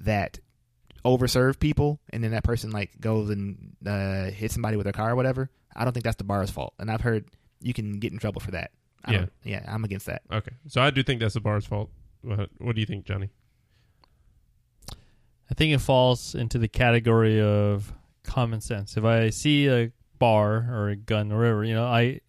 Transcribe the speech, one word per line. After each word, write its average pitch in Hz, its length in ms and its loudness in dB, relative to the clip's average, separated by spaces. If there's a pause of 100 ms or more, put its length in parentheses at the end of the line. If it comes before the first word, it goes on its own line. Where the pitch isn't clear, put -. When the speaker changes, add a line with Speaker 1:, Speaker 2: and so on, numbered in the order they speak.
Speaker 1:
that 101 380 -2 (640)
overserve 127 540 2
people 147 400 2 (100)
and 117 140 -6
then 110 80 -2
that 110 120 -2
person, 117 280 -2
like, 104 280 -6
goes 110 300 0
and, 101 460 -6 (100)
uh, 98 460 -2
hits 104 220 -6
somebody 110 220 -2
with 104 80 0
their 98 100 -2
car 110 180 -2
or 120 40 0
whatever, 131 340 0 (260)
I - 100 -4
don't 127 80 0
think 120 100 -6
that's 117 140 -2
the 107 80 -8
bar's 101 260 0
fault. - 260 -8
And 107 140 -6
I've 110 100 -2
heard 113 240 0 (360)
you 123 120 -4
can 104 260 -6
get 107 120 -4
in 95 80 -8
trouble 107 220 -4
for 104 100 -8
that. 87 200 -8 (340)
I 113 80 -2
Speaker 2:
Yeah. 101 60 6
Speaker 1:
don't, 92 120 -4 (120)
yeah, 101 220 -8
I'm 110 200 -6
against 98 220 -8
that. - 220 -8
Speaker 2:
Okay. 107 220 -6 (160)
So 131 140 0
I 139 80 6
do 135 140 2
think 123 180 -2
that's 110 140 0
the 123 40 -4
bar's 104 260 -2
fault. 104 240 -6 (320)
What, 104 360 -4
what 117 180 -4
do 110 60 -2
you 110 40 -2
think, 101 200 -8
Johnny? 98 240 -6 (2250)
Speaker 3:
I - 40 -6
think 156 180 2
it 135 60 4
falls 127 560 2
into 117 240 -4
the 110 80 0
category 113 720 4
of 104 500 2 (320)
common 117 380 -4
sense. 101 360 -8
If 107 60 0
I 113 260 4
see 143 380 4
a 120 240 2 (280)
bar 110 520 4
or 104 180 -2
a 101 60 -2
gun 107 360 -2
or 107 80 0
whatever, 113 240 2
you 113 100 -2
know, 113 120 0
I 120 420 2